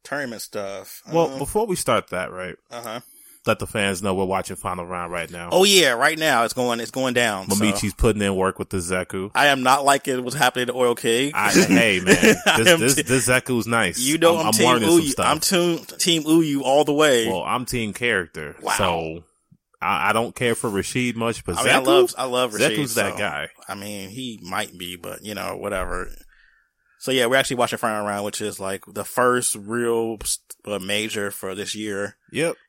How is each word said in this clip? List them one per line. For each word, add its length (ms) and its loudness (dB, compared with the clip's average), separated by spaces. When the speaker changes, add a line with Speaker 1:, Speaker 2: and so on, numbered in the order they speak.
Speaker 1:
tournament 380 -8
stuff. 680 -10
Speaker 2:
Well, 220 2
Speaker 1:
Um, 60 -8
Speaker 2:
before 280 -2
we 120 -2
start 320 0
that, 240 -6
right? 220 -10
Speaker 1:
Uh-huh. 300 -10
Speaker 2:
Let 140 0
the 80 -8
fans 360 -2
know 100 0
we're 120 0
watching 320 -4
Final 280 -6
Round 280 -6
right 180 -6
now. 220 -6
Speaker 1:
Oh, 100 6
yeah, 280 6
right 280 2
now. 240 4
It's 100 -2
going, 280 -2
it's 100 -10
going 220 -2
down, 360 0
so. 60 2
Speaker 2:
Mamichi's 380 0
putting 280 2
in 140 0
work 240 0
with 120 -8
the 60 -2
Zeku. 560 -4
Speaker 1:
I 140 4
am 160 2
not 220 4
liking 400 2
what's 100 -6
happening 320 0
to 60 -2
Oil 220 2
King. 380 0
Speaker 2:
I, 180 0
hey, 500 4
man, 140 6
Speaker 1:
<laughs> 40 -6
I 120 4
Speaker 2:
this, 100 4
Speaker 1:
am 140 8
Speaker 2:
this, 140 4
Speaker 1:
t-, 80 0
Speaker 2:
this 260 2
Zeku's 380 0
nice. 320 0
Speaker 1:
you 180 0
know 160 6
Speaker 2:
I'm, 80 0
Speaker 1:
I'm 60 -2
Speaker 2:
I'm 60 2
Speaker 1:
Team 140 4
Speaker 2:
learning 220 4
some 100 6
Speaker 1:
Uyu. 120 0
Speaker 2:
stuff. 140 0
Speaker 1:
I'm 140 2
team, 460 0
team 260 2
Uyu 380 4
all 220 4
the 100 0
way. 320 4
Speaker 2:
Well, 180 -4
I'm 220 -4
team 280 -4
character. 680 -4
Speaker 1:
Wow. 120 -2
Speaker 2:
So, 500 -2
I, 280 0
I 40 2
don't 220 -2
care 200 -2
for 140 -4
Rashid 460 -2
much, 300 -4
but 120 -4
Speaker 1:
I 60 0
mean, 100 2
I 60 4
Speaker 2:
Zeku, 60 -2
Speaker 1:
love, 320 4
I 80 -2
love 280 -2
Rashid, 260 0
Speaker 2:
Zeku's 160 -4
that 180 0
Speaker 1:
so, 40 -10
Speaker 2:
guy. 300 -4
Speaker 1:
I 100 -10
mean, 340 -12
he 340 -12
might 340 -6
be, 200 -10
but, 260 -14
you 120 -10
know, 200 -6
whatever. 540 -6
So, 120 -6
yeah, 140 2
we're 100 2
actually 220 0
watching 220 0
Final 260 -2
Round, 180 -4
which 160 -6
is, 220 -8
like, 260 -8
the 160 -10
first 520 0
real 680 -2
s-, 180 -4
uh, 160 -6
major 520 -4
for 220 -10
this 220 -8
year. 400 -8
Speaker 2:
Yep. 240 -4